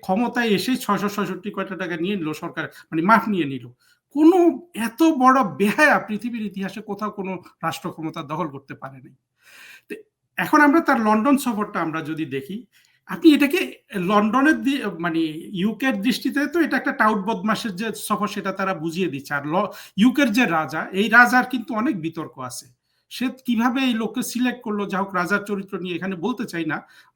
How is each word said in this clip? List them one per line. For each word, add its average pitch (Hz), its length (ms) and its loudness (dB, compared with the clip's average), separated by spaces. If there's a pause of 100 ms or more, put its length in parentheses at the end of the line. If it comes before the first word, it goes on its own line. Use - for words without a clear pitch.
ক্ষমতায় 233 460 0
এসেই 214 300 2
ছয়শো 202 320 -2
ছয়ষট্টি 190 420 -4
কয়টা 190 240 -6
টাকা 175 220 -6
নিয়ে 185 180 -2
নিল 156 180 -4
সরকার, 165 300 -8
মানে - 380 -6
মাফ 208 260 4
নিয়ে 185 180 0
নিল। 131 220 -8 (420)
কোনো 339 680 6
এত 226 280 -2
বড় 262 400 6
বেহায়া 202 560 2
পৃথিবীর 220 420 -6
ইতিহাসে 190 400 -8
কোথাও 208 300 -8
কোনো 190 240 -8 (280)
রাষ্ট্র 165 280 -6
ক্ষমতা 160 320 -10
দখল 156 240 -6
করতে 139 260 -14
পারেনি। 131 360 -16 (800)
তো - 60 -8 (420)
এখন 185 240 2
আমরা 294 200 6
তার 262 200 2
লন্ডন 220 360 4
সফরটা 202 440 -4
আমরা 160 200 -4
যদি 156 240 -6
দেখি, 139 400 -8 (400)
আপনি 294 280 6
এটাকে 285 400 2 (220)
লন্ডনের 220 680 2
দি-, 240 280 -2 (100)
মানে 165 200 -2 (160)
ইউকের 208 680 -2
দৃষ্টিতে 277 460 -2
তো 330 120 -2
এটা 285 180 2
একটা 262 140 -2
টাউট 277 260 2
বদমাশের 214 580 -4
যে 214 200 -4
সফর, 202 320 -4
সেটা 196 240 -4
তারা 190 220 -4
বুঝিয়ে 165 340 -2
দিচ্ছে। 139 260 -6
আর 143 140 -4
ল-, 185 240 0 (260)
ইউকের 254 340 4
যে 240 140 4
রাজা, 160 460 -2
এই 196 180 0
রাজার 247 360 6
কিন্তু 247 280 -6
অনেক 220 280 -2
বিতর্ক 156 380 -8
আছে। - 400 -14 (320)
সে 254 180 -4 (160)
কিভাবে 240 360 0
এই 254 120 2
লোককে 226 300 -4
সিলেক্ট 247 380 -2
করলো, 208 240 -4
যা 185 140 -4
হোক, 196 160 -4
রাজার 180 240 0
চরিত্র 202 400 -6
নিয়ে 175 160 -6
এখানে 185 200 -6
বলতে 208 300 -4
চাই 165 200 -6
না, 151 160 -4 (340)